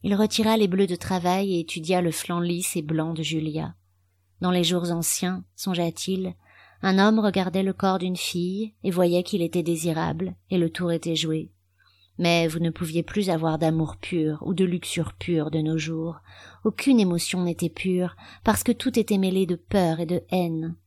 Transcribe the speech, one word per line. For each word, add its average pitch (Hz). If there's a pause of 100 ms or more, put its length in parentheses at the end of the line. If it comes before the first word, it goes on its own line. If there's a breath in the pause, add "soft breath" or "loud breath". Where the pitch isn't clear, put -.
Il 202
retira 214
les 208
bleus 190
de 175
travail 185
et 170
étudia 170
le 170
flanc 175
lisse 175
et 165
blanc 160
de 160
Julia. 156 (680)
Dans 180
les 180
jours 175
anciens, 180 (120)
songea-t-il, 180 (480 soft breath)
un 190
homme 220
regardait 190
le 190
corps 190
d'une 180
fille 190 (100)
et 190
voyait 175
qu'il 175
était 170
désirable, 165 (140)
et 190
le 165
tour 175
était 165
joué. 160 (680 soft breath)
Mais 170
vous 160
ne 165
pouviez 160
plus 190
avoir 160
d'amour 160
pur 156
ou 196
de 185
luxure 175
pure 156
de 160
nos 160
jours. 160 (460 loud breath)
Aucune 233
émotion 180
n'était 170
pure, 180 (300 loud breath)
parce 214
que 247
tout 240
était 208
mêlé 190
de 170
peur 170
et 170
de 170
haine. 165 (100)